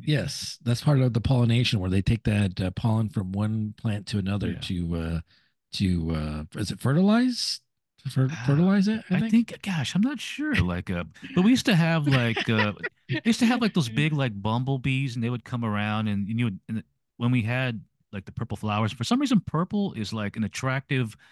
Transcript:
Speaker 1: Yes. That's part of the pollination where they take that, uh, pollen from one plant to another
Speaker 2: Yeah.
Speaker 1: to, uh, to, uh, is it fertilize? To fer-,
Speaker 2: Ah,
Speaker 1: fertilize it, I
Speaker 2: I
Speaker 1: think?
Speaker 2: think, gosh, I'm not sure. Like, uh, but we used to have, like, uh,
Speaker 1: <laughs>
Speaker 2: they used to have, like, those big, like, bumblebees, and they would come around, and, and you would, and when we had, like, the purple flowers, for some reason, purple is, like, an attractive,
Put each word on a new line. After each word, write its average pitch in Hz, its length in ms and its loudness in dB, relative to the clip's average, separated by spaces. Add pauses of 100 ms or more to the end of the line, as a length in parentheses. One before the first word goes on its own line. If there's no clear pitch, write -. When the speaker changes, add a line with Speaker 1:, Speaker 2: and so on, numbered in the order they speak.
Speaker 1:
Yes. - 580 -2
That's 120 200 0
part 143 180 4
of 127 120 4
the 110 80 0
pollination 120 580 2
where 92 120 -2
they 95 120 4
take 113 220 2
that, 104 360 2
uh, 92 120 0
pollen 113 360 0
from 95 240 -4
one 107 440 -2
plant 104 320 -4
to 107 100 -2
another 95 340 -2
Speaker 2:
Yeah. 87 80 -8
Speaker 1:
to, 87 360 -4
uh, 82 240 -2 (540)
to, 87 360 0
uh, 76 340 -4 (120)
is 98 140 -4
it - 100 -8
fertilize? 208 800 2 (440)
To 131 60 -4
fer-, 131 200 2
Speaker 2:
Ah, 113 160 -10
Speaker 1:
fertilize 190 420 4
it, 220 220 -2
I 185 60 2
Speaker 2:
I 196 40 2
Speaker 1:
think? 226 100 0 (200)
Speaker 2:
think, - 120 -16
gosh, 165 320 -2
I'm 175 60 2
not 262 200 0
sure. 302 340 -4
Like, 90 360 0
uh, 87 140 -2 (300)
but 180 80 4
we 214 80 6
used 254 160 4
to 208 100 4
have, 165 320 2
like, 120 400 2
uh, 107 240 2 (180)
Speaker 1:
<laughs> - 180 -20
Speaker 2:
they 196 160 -2
used 220 160 4
to 240 60 4
have, 247 140 4
like, 226 140 0
those 139 140 0
big, 143 240 0
like, 127 280 0
bumblebees, 127 760 -2
and 123 80 -4
they 120 80 0
would 120 140 -6
come 117 200 -6
around, 107 440 0
and, 101 200 -2
and 113 120 -2
you 120 60 2
would, 95 220 -4
and 110 140 -6 (360)
when 120 120 0
we 123 120 2
had, 120 400 -2 (300)
like, 98 120 -8
the - 80 -18
purple 110 240 -6
flowers, 107 360 0
for - 120 -6
some 247 160 0
reason, 254 200 2
purple 190 520 -4
is, 107 200 -6
like, 107 240 -6
an 113 80 -2
attractive, 131 720 -4 (160)